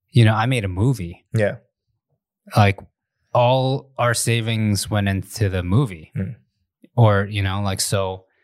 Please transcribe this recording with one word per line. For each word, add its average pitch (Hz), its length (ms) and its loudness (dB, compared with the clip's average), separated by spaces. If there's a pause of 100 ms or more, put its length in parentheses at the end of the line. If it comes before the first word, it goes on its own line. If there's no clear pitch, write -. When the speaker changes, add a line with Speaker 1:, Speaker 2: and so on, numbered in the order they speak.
Speaker 1:
you 117 160 4
know, 110 80 4
I 110 140 0
made 123 180 -2
a 95 40 -6
movie. 95 640 -4
Speaker 2:
Yeah. 110 240 0 (1000)
Speaker 1:
Like, 101 220 4 (540)
all 131 640 0
our 120 160 0
savings 110 760 0
went 104 180 0
into 98 420 -2
the 90 140 -4
movie. 92 540 -2
Speaker 2:
Mm. - 180 -6 (600)
Speaker 1:
Or, 104 320 4
you 101 140 -4
know, 98 180 -4
like, 95 200 -4
so 95 420 -4 (200)